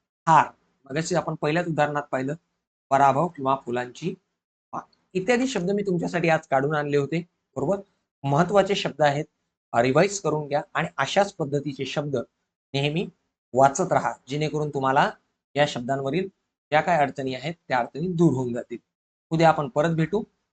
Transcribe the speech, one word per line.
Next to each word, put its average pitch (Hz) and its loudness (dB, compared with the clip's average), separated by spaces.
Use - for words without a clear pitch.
हार, 151 6
मगाशी 160 -4
आपण 160 -2
पहिल्याच 156 -2
उदाहरणात 147 0
पाहिलं, 135 -6
पराभव 139 4
किंवा 135 -2
फुलांची 123 -6
पान - -10
इत्यादी 240 0
शब्द 190 -2
मी 202 0
तुमच्यासाठी 170 -2
आज 160 2
काढून 139 0
आणले 147 0
होते, 156 -2
बरोबर? 160 -2
महत्वाचे 180 2
शब्द - -4
आहेत, 147 2
अं, 117 2
रिवाइज 147 2
करून 151 -4
घ्या 143 -2
आणि 156 -2
अशाच 196 0
पद्धतीचे 139 -4
शब्द 147 -4
नेहमी 147 -2
वाचत 139 4
राहा, 127 2
जेणेकरून 151 -4
तुम्हाला 139 2
या 147 4
शब्दांवरील 135 -4
ज्या 147 4
काय 165 2
अडचणी 135 -2
आहेत 139 -8
त्या 131 0
अडचणी 135 -4
दूर 170 4
होऊन 127 -2
जातील. 117 -8
उद्या 160 4
आपण 156 2
परत 151 0
भेटू 165 0